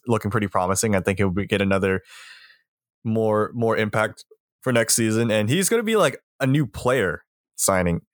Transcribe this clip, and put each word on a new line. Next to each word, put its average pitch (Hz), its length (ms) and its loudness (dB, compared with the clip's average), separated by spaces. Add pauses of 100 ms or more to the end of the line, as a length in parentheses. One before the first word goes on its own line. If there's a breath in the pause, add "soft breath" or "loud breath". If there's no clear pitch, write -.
looking 110 240 -2
pretty 104 180 -2
promising. 95 460 -2
I 95 60 2
think 95 180 -2
he'll 98 120 2
be, 92 160 -4
get 101 140 0
another 98 420 0 (1040 loud breath)
more, 110 500 0
more 113 220 0
impact 110 480 -2 (380)
for 131 100 -2
next 117 240 2
season. 113 340 0
And 107 180 0
he's 175 200 0
gonna 233 140 0
be, 220 140 0
like, 165 220 2 (220)
a 139 60 0
new 135 200 2
player 107 560 -2 (340)
signing 90 440 0 (140)